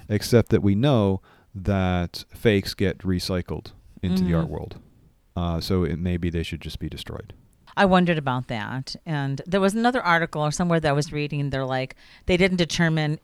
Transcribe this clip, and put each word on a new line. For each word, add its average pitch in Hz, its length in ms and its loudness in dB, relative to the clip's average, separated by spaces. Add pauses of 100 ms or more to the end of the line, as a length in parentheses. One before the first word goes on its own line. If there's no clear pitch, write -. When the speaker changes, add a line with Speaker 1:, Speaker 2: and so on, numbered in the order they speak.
Speaker 1:
except 104 420 4
that 98 120 4
we 98 120 4
know 107 460 4 (340)
that 92 680 -2 (100)
fakes 101 400 2
get 92 240 -2
recycled 90 760 -4 (300)
into 92 200 0
the 90 80 0
Speaker 2:
Mm-hmm. 82 100 4
Speaker 1:
art 80 80 -2
world. 78 280 -10 (580)
Uh, 85 260 -2
so 90 240 0
it, 78 140 -2
maybe 87 320 -2
they 85 120 -2
should 82 180 -8
just - 180 -12
be 80 100 -8
destroyed. - 440 -12 (460)
Speaker 2:
I 202 60 4
wondered 180 320 4
about 131 320 -4
that. 117 560 -8
And 139 420 -4
there 190 140 0
was 196 140 2
another 240 260 0
article 165 420 0
or 151 80 0
somewhere 170 300 0
that 156 80 0
I 143 40 4
was 147 200 0
reading. 147 380 -4
They're 135 160 -4
like, 131 280 -4 (320)
they 185 120 4
didn't 185 180 4
determine 160 680 2